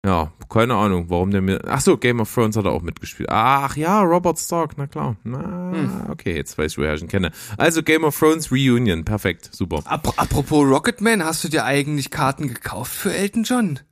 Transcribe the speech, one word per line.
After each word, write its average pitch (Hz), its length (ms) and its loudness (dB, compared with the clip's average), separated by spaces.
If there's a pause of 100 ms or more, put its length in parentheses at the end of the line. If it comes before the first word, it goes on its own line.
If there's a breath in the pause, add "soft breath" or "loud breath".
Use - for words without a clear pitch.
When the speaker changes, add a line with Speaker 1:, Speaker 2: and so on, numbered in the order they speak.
Speaker 1:
Ja, 82 280 2 (160)
keine 117 260 4
Ahnung, 95 340 2
warum 90 220 0
der 98 100 2
mir, 95 240 0
ach - 140 -2
so, 165 180 6
Game 120 220 0
of 110 140 -4
Thrones 110 240 2
hat 101 80 0
er 90 60 2
auch 87 100 -2
mitgespielt. - 500 -10
Ach 131 460 2
ja, 180 240 2
Robert 175 360 2
Stark, 165 380 -4
na 143 120 -8
klar. 139 360 -6
Na, 175 480 -8
Speaker 2:
Hm. 147 380 -4
Speaker 1:
okay, - 260 -6
jetzt 69 220 -8
weiß 78 160 -2
ich, - 40 -10
woher 76 180 0
ich 78 80 -6
ihn 85 40 -12
kenne. 90 240 0 (260 loud breath)
Also 160 260 2
Game 156 200 2
of 147 140 0
Thrones 160 340 2
Reunion, 120 540 2
perfekt, 101 480 -2
super. 82 320 -4
Speaker 2:
Ap-, - 340 -2
apropos 147 480 2
Rocketman, 202 560 2
hast 160 220 -2
du - 20 -2
dir 147 160 0
eigentlich 139 480 -2
Karten 139 380 -2
gekauft - 420 -10
für - 220 -4
Elton 202 300 -2
John? 208 360 0 (120)